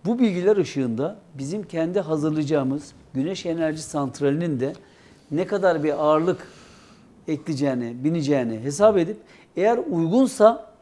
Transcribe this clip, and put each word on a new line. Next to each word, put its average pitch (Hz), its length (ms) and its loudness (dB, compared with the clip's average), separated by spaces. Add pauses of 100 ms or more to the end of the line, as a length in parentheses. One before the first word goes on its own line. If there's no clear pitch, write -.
Bu 233 140 -2
bilgiler 202 380 4
ışığında 139 600 -2 (200)
bizim 156 260 -6
kendi 170 360 -2
hazırlayacağımız 151 920 -2 (220)
güneş 165 320 -4
enerji 160 360 -2
santralinin 143 760 -2
de 139 140 -2 (580)
ne 180 160 -2
kadar 185 360 2
bir 151 200 0
ağırlık 156 440 2 (800)
ekleyeceğini, 135 760 -4
bineceğini 139 560 0
hesap 196 380 4
edip 175 200 0 (400)
eğer 226 220 2 (120)
uygunsa 208 760 4 (120)